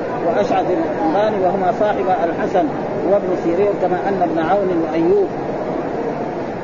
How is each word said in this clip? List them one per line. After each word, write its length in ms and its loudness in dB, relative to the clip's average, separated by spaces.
وأشعث 440 2
الحمراني 720 0
وهما 360 2
صاحب 260 0
الحسن 420 0
وابن 160 2
سيرين، 380 2
كما 160 0
أن 120 0
ابن 180 0
عون 440 2
وأيوب 440 2